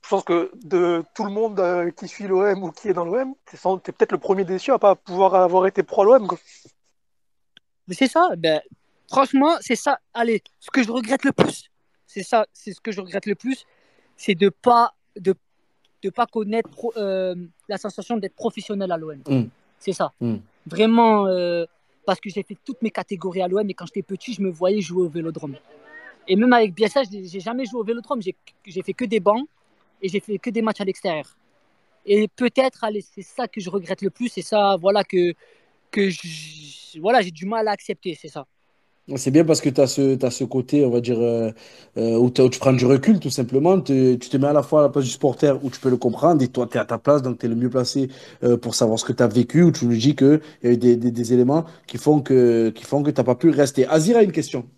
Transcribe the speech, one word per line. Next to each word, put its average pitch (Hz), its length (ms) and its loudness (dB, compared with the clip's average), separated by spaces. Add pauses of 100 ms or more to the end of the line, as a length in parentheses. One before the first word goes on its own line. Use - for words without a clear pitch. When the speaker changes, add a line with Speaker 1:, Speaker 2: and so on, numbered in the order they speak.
Speaker 1:
je - 60 -20
pense 190 160 -2
que 170 260 -2 (140)
de 175 400 0 (100)
tout 220 100 -6
le 202 60 -8
monde, 208 300 -4
euh, 175 300 -2
qui 170 180 -16
suit - 180 -14
l'O 190 180 2
M 196 200 0
ou 165 80 -8
qui - 160 -12
est 190 60 0
dans 170 100 -4
l'O 175 120 -4
M, 262 160 -4 (160)
t'es - 80 -20
sans, 185 220 -2
t'es - 140 -14
peut-être 220 200 -2
le 180 60 -4
premier 190 260 -2
déçu 185 280 -2
à 233 60 2
pas 196 180 4
pouvoir 190 400 0
avoir 185 300 4
été 196 180 -2
pro - 200 2
l'O 240 120 8
M, 214 100 2
quoi. 170 120 -6 (1500)
Speaker 2:
Mais 180 80 -10
c'est 262 140 0
ça, 349 280 2
ben, 160 240 0 (480)
franchement, 277 520 2
c'est 240 160 -4
ça. - 220 -4 (160)
Allez, 233 280 -2 (160)
ce - 120 -20
que 262 120 0
je 214 80 -4
regrette 240 340 -4
le 277 80 0
plus, - 380 -4 (360)
c'est - 160 -14
ça, 220 300 0
c'est - 200 -16
ce - 80 -16
que 226 120 -8
je 185 80 -8
regrette 185 260 -10
le 202 100 -4
plus, - 300 -10 (500)
c'est - 180 -2
de 190 140 2
pas, 240 460 2 (220)
de, 190 180 -4 (680)
de 196 80 -6
pas 233 160 -2
connaître 220 440 -4
pro-, - 260 -10
euh, 190 380 -4 (340)
la 196 100 -8
sensation 208 380 -8
d'être 196 180 -8
professionnel 196 560 -6
à 170 60 -2
l'O 156 160 -10
M. 139 160 -18
Speaker 3:
Mm. 131 160 0 (340)
Speaker 2:
C'est - 160 -8
ça. 165 260 -6
Speaker 3:
Mm. 117 160 -4 (300)
Speaker 2:
Vraiment, 220 600 2
euh, 175 380 -2 (400)
parce 190 160 -2
que - 80 -12
j'ai 190 140 -8
fait - 220 -14
toutes - 180 -10
mes 214 80 -2
catégories 185 500 -8
à 180 80 -2
l'O 185 100 -2
M 214 120 -4
et 180 40 -10
quand 175 120 -16
j'étais 190 160 -10
petit, 202 320 -12
je 190 80 -6
me 190 80 -2
voyais 180 320 -2
jouer 175 220 -2
au 170 40 -4
Vélodrome. 156 480 -10 (720)
Et 190 80 2
même 247 160 4
avec 220 220 4
Bielsa, 220 360 0
j'ai, 190 160 -14
j'ai 185 140 -12
jamais 240 240 -8
joué 233 160 -10
au 208 40 -6
Vélodrome. 233 380 -6
J'ai, 180 140 -10 (300)
j'ai 185 160 -10
fait 196 100 -10
que 247 140 -6
des 208 140 -2
bancs 214 280 0 (540)
et 196 80 -6
j'ai 196 100 -4
fait 202 180 -8
que 240 120 -8
des 220 120 -4
matchs 214 200 -4
à - 20 -4
l'extérieur. 175 500 -6 (720)
Et 208 220 2
peut-être, 254 560 -2
allez, 214 160 -6
c'est - 220 -20
ça 233 260 -10
que - 120 -12
je 180 100 -10
regrette 185 320 -8
le 196 80 -2
plus, 247 180 -8
c'est 185 140 -10
ça, 202 340 0
voilà, 196 260 0
que, 175 300 0 (580)
que 196 200 0
je, 156 920 -16
voilà, 220 220 2
j'ai 180 80 -6
du 165 160 -14
mal 220 200 -2
à 214 60 0
accepter, 190 480 -8
c'est 156 80 -18
ça. 139 180 -14 (680)
Speaker 3:
C'est 131 160 -2
bien 160 120 6
parce 160 160 2
que 151 80 -2
t'as 135 200 2
ce, 135 260 0
t'as 131 160 -2
ce 127 140 -6
côté, 131 400 0
on 123 60 2
va 120 100 2
dire, 117 180 -2
euh, 117 320 0 (460)
euh, 113 200 0
où 123 140 4
t'as, 127 140 4
où 123 40 6
tu - 120 -4
prends 135 120 4
du 127 140 2
recul, 139 320 4
tout 147 120 -6
simplement. 143 500 2
Te, 131 340 2
tu 120 140 -8
te - 80 -2
mets 135 100 2
à 147 60 2
la 151 100 4
fois 151 180 2
à - 40 6
la 139 40 4
place 135 160 0
du 127 60 -4
supporter 143 420 0 (120)
où 127 60 -4
tu - 100 -18
peux 131 100 0
le 123 60 2
comprendre 139 460 2
et 120 60 0
toi, 120 200 -4
t'es 127 100 -4
à 107 60 -2
ta 117 120 -6
place, 143 240 2
donc 127 180 -6
t'es 123 100 -4
le 113 80 -2
mieux 123 140 0
placé, 131 380 -2 (360)
euh, 120 120 4
pour 120 200 -6
savoir 113 240 2
ce - 40 -8
que - 80 -6
t'as 123 140 2
vécu, 123 380 2
où 165 80 6
tu 120 160 -2
lui 120 100 0
dis 139 160 2
qu'il 143 260 4 (220)
y 120 60 0
a - 20 4
eu 120 60 6
des, 120 200 4
des, 120 140 -2
des 117 220 -4
éléments 135 320 2 (240)
qui 120 100 -12
font 151 220 4
que, 120 500 4
qui - 140 -16
font 143 180 -2
que 147 80 0
t'as 127 140 0
pas 127 100 2
pu 165 160 4
rester. 135 380 2
Azir 160 280 2
a 226 60 6
une 196 100 4
question. 131 460 -6